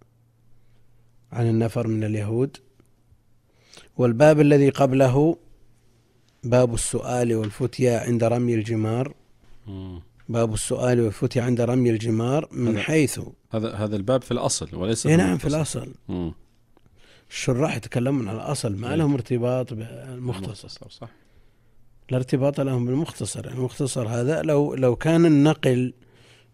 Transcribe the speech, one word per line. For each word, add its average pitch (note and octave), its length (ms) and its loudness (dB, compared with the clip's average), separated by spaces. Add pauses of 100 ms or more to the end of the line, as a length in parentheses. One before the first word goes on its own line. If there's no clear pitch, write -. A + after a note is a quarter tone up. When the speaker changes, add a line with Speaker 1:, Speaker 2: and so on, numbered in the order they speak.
(1300)
Speaker 1:
عن A#2 180 0
النفر A2+ 380 0
من A2 160 -2
اليهود، G#2+ 540 -4 (1400)
والباب C3 440 6
الذي C#3+ 280 6
قبله C3+ 680 2 (1080)
باب A#2+ 300 2
السؤال A#2+ 600 -2
والفتيا A#2 640 0
عند A#2+ 240 0
رمي A#2+ 320 2
الجمار. A2+ 600 -2 (520)
Speaker 2:
مم. F#2+ 340 -12 (280)
Speaker 1:
باب A2+ 240 0
السؤال A#2+ 480 0
والفتيا A#2 400 0
عند A#2+ 200 0
رمي A#2+ 280 2
الجمار A2+ 640 0
من B2+ 160 -2
Speaker 2:
هذا، G#2+ 140 0
Speaker 1:
حيث D3 380 2 (320)
Speaker 2:
هذا، A2 240 -4
هذا G#2+ 200 -4
الباب A#2 260 0
في - 100 -8
الأصل A#2+ 440 -4
وليس A2 300 -2
Speaker 1:
إيه D3+ 100 4
Speaker 2:
في E3+ 60 6
Speaker 1:
نعم، F#3 160 2
في D3+ 100 -4
Speaker 2:
المختصر. C#3+ 360 -2
Speaker 1:
الأصل. C3 120 -16 (120)
Speaker 2:
مم. F2+ 260 -4 (960)
Speaker 1:
الشراح C3+ 460 -2
يتكلمون A#2+ 520 -2
على A2 100 -6
الأصل، A#2+ 380 -6
ما A2+ 140 -8
Speaker 2:
إيه. C#3+ 60 -2
Speaker 1:
لهم D3+ 180 2
ارتباط B2 600 -2
بالمختصر. B2 720 -10
Speaker 2:
المختصر، - 420 -16
صح. - 200 -20 (1000)
Speaker 1:
لا B2+ 80 -2
ارتباط C3+ 420 0
لهم C3 260 -2
بالمختصر. B2+ 640 -4
المختصر B2+ 600 -6
هذا B2 340 -2
لو، D3 340 2
لو B2+ 200 2
كان E3 300 4
النقل C#3+ 680 4 (600)